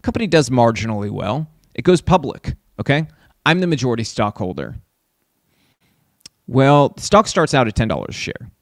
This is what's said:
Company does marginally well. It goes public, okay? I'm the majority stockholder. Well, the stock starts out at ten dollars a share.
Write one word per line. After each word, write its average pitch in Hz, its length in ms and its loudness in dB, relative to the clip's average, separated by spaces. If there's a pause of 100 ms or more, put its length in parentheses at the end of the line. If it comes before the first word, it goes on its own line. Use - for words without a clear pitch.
Company 233 260 -2
does 151 220 4
marginally 110 600 0
well. 104 400 -6 (260)
It - 60 -8
goes 180 180 4
public, - 560 -2 (240)
okay? 156 280 0 (380)
I'm 165 140 4
the 180 80 0
majority 120 380 -2
stockholder. 92 720 -6 (1700)
Well, 135 420 4
the - 120 -12
stock 208 260 4
starts 160 260 0
out 127 140 2
at 107 80 -6
ten 113 140 0
dollars - 260 -6
a - 40 -14
share. - 320 -12 (100)